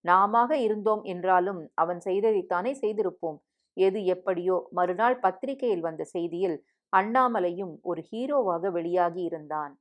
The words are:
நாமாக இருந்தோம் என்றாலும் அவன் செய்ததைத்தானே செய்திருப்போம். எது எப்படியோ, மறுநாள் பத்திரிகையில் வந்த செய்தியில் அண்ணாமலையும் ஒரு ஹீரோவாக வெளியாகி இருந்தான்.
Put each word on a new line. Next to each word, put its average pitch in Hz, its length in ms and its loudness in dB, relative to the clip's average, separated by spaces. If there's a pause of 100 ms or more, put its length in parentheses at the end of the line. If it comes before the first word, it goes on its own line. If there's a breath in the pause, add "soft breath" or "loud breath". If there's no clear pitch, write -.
நாமாக 208 560 4
இருந்தோம் 214 460 0
என்றாலும் 180 720 0
அவன் 175 300 0
செய்ததைத்தானே 196 640 0 (100)
செய்திருப்போம். 190 580 -4 (340)
எது 190 320 2
எப்படியோ, 180 680 0
மறுநாள் 185 480 0
பத்திரிகையில் 240 640 -2
வந்த 160 260 -6 (120)
செய்தியில் 170 400 -2 (380 soft breath)
அண்ணாமலையும் 196 880 0
ஒரு 165 280 -6
ஹீரோவாக 220 600 -2
வெளியாகி 175 520 0
இருந்தான். 151 580 -8